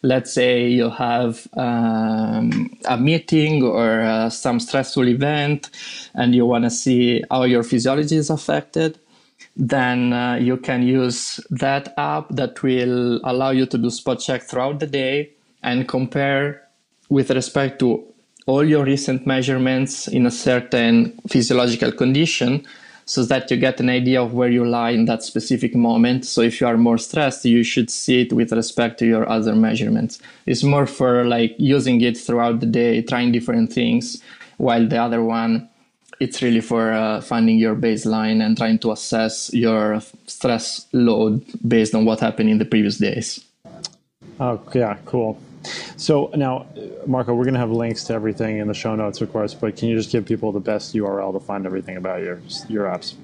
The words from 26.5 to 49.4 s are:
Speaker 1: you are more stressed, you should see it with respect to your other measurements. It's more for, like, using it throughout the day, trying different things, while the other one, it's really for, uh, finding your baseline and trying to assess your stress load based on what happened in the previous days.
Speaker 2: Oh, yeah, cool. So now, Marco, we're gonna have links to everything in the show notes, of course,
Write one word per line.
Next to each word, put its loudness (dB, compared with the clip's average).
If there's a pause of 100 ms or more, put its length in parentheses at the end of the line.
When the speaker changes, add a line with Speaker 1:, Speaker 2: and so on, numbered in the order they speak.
Speaker 1:
you 2
are 2
more 4
stressed, -2
you 4
should 0
see 0
it 0
with 0
respect -2
to 2
your 2
other 0
measurements. 0 (260)
It's 0
more 4
for, 2
like, 0
using 4
it 0
throughout 0
the -2
day, 2
trying 0
different 0
things, -2 (360)
while 2
the 0
other 0
one, -2 (520)
it's -4
really 2
for, 0
uh, -2
finding 2
your 2
baseline 0
and 2
trying 2
to 0
assess -4
your 2 (240)
stress -4
load 2 (260)
based 4
on 4
what 2
happened 2
in 4
the 0
previous 0
days. -2 (1000)
Speaker 2:
Oh, -2 (140)
yeah, 0
cool. -2 (580)
So 0
now, -2 (400)
Marco, -2
we're 0
gonna 0
have -2
links -4
to -6
everything -4
in -4
the -4
show -4
notes, -6
of -4
course, -4